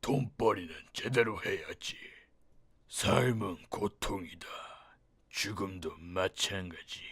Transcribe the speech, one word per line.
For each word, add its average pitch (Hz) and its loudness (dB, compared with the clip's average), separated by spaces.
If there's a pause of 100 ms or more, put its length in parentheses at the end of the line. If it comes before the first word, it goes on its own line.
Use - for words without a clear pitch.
돈벌이는 107 2 (180)
제대로 113 2
해야지. - -4 (920)
삶은 113 2
고통이다. 95 -4 (840)
죽음도 95 -4
마찬가지. 90 -2 (120)